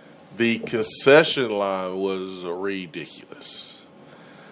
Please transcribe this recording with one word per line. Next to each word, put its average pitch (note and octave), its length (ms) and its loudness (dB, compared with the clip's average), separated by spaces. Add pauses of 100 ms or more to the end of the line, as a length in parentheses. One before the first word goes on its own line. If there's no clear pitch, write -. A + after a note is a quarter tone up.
(360)
the A2+ 240 2
concession C3+ 920 4
line F#2+ 460 -2
was F#2+ 460 -4
ridiculous. F2+ 1400 -8 (720)